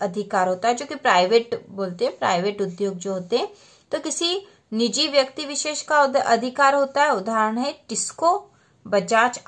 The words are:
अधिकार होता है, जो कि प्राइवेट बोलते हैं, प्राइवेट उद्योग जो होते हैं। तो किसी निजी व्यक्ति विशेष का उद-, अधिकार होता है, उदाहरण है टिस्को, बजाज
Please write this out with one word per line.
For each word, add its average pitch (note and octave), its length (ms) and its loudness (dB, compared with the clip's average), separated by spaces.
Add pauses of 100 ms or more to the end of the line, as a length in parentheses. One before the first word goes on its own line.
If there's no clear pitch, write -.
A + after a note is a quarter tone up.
अधिकार G3 460 -2
होता F#3 200 -2
है, A#3+ 80 2
जो C#4+ 100 -8
कि D4 120 -10
प्राइवेट A3 720 2
बोलते G3 360 -6
हैं, E4 140 -4
प्राइवेट G3+ 420 0
उद्योग F#3+ 340 -4
जो F#3+ 180 -6
होते F#3 240 -4
हैं। G4+ 100 -2 (440)
तो D#4 80 -4
किसी F4 460 -4 (260)
निजी A#3+ 360 0
व्यक्ति C#4 380 0
विशेष D4 360 -6
का D4 220 2
उद-, C4+ 140 2
अधिकार B3+ 580 2
होता C#4 280 2
है, D4+ 80 4
उदाहरण A3 460 0
है C#4 140 -2 (180)
टिस्को, F4 580 -2 (380)
बजाज A3 640 2